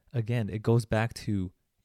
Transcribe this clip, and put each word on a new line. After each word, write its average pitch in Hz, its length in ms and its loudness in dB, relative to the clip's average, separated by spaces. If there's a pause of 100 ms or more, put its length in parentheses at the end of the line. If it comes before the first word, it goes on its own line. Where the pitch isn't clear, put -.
(140)
again, 113 360 -2
it 107 120 -6
goes 117 240 4
back 113 300 0
to 98 360 -2 (340)